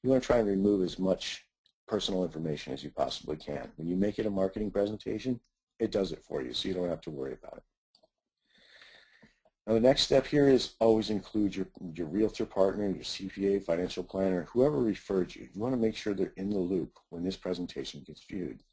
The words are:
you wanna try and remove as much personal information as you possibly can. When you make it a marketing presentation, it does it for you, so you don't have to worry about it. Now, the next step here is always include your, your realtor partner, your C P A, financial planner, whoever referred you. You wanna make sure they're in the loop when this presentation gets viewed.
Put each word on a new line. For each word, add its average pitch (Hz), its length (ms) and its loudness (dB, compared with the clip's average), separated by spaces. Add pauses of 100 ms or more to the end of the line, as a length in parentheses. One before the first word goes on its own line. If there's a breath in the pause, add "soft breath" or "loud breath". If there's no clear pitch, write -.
you 131 80 4
wanna 131 100 6
try 123 160 4
and 110 100 4
remove 98 360 4
as 85 160 -4
much - 480 -2 (400)
personal 95 360 -2
information 78 500 -6
as 69 100 -10
you 71 80 -12
possibly - 460 -4
can. 73 400 -10
When 80 100 -8
you 90 80 -2
make 104 240 0
it 110 80 -2
a - 20 0
marketing 98 400 -2
presentation, 107 680 -4 (400)
it 110 120 0
does 95 200 0
it - 120 -10
for 73 180 -6
you, 62 120 -8
so - 160 -4
you 92 60 -2
don't 90 120 -2
have 82 140 -4
to - 80 -8
worry 67 240 -8
about - 240 -16
it. - 60 -20 (2000 soft breath)
Now, 110 80 2
the 113 60 6
next 131 240 6
step 135 220 4
here 143 220 6
is 131 320 4
always 110 300 6
include 101 460 0
your, 95 120 -4 (260)
your 82 120 -6
realtor 107 400 0
partner, 98 440 2
your 87 140 -4
C - 240 -8
P 98 280 0
A, 98 40 2
financial 90 440 -2
planner, 92 500 0
whoever 143 240 4
referred 98 580 0
you. - 160 -16
You 92 80 -12
wanna 127 180 -2
make 113 200 0
sure 104 160 -4
they're 95 240 -2
in 98 140 -4
the 101 80 0
loop 90 360 -2 (140)
when 85 140 -8
this 92 120 -2
presentation 87 680 -8
gets - 180 -18
viewed. 78 380 -8 (120)